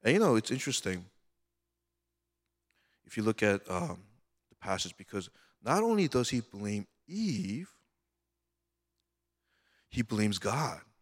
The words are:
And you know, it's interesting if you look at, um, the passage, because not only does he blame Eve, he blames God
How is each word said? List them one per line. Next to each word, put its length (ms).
And 100
you 60
know, 160
it's 160
interesting 540
if 120
you 60
look 180
at, 280
um, 340
the 60
passage, 420
because 320
not 200
only 240
does 220
he 120
blame 460
Eve, 640
he 140
blames 380
God 420